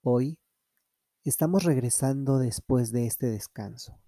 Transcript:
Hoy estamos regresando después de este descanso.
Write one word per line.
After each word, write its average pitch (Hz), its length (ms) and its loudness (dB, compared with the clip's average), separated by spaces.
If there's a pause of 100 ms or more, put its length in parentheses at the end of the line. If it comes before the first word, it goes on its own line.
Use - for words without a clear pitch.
Hoy 131 360 0 (840)
estamos 170 400 0
regresando 135 760 2
después 123 520 0
de 120 140 0
este 117 220 -2
descanso. 110 720 -8 (100)